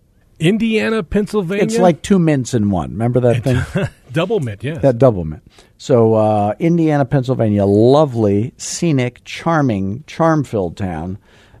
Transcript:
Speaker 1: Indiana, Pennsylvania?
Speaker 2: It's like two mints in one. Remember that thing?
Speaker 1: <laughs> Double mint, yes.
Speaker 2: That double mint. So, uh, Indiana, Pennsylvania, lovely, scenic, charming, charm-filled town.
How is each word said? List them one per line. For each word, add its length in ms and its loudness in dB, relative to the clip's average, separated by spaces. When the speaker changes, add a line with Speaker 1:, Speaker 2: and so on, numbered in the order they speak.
Speaker 1:
Indiana, 600 0
Pennsylvania? 640 -2
Speaker 2:
It's 160 -2
like 240 2
two 160 2
mints 340 0
in 160 2
one. 220 -2
Remember 300 0
that 220 2
thing? 440 -2
Speaker 1:
<laughs> 140 -20
Double 260 -2
mint, 240 -8
yes. 200 -6
Speaker 2:
That 160 2
double 260 2
mint. 160 -10
So, 340 2
uh, 460 2
Indiana, 460 2
Pennsylvania, 600 0
lovely, 920 2
scenic, 680 -4
charming, 800 -2
charm-filled 720 -2
town. 400 -8